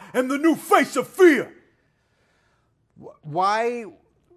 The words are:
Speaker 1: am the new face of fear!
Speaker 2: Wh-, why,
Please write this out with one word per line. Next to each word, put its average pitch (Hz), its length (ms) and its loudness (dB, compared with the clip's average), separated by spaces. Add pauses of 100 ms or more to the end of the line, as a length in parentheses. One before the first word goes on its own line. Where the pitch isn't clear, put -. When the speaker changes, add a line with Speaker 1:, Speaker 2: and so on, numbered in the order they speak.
(140)
Speaker 1:
am 254 140 -2
the 277 100 -6
new 302 180 2
face - 400 0
of 254 120 -4
fear! 302 460 2 (1500)
Speaker 2:
Wh-, - 60 -20 (180)
why, 214 600 -4 (520)